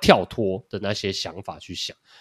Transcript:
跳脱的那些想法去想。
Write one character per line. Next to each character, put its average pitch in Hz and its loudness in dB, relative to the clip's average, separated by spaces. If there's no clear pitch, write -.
跳 120 8
脱 95 -2
的 101 -6
那 101 -2
些 101 -4
想 92 -6
法 80 -10
去 90 -12
想。 - -8